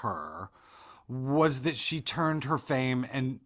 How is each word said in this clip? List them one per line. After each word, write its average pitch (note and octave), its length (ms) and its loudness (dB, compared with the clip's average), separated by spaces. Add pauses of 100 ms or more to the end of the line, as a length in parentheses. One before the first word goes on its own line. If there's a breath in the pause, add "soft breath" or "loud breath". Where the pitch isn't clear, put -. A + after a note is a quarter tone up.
her E2 480 -6 (580 soft breath)
was C3+ 540 2
that C#3+ 160 0
she D#3+ 240 -2
turned D#3 440 0
her D3 120 2
fame B2+ 540 0
and C3 340 -2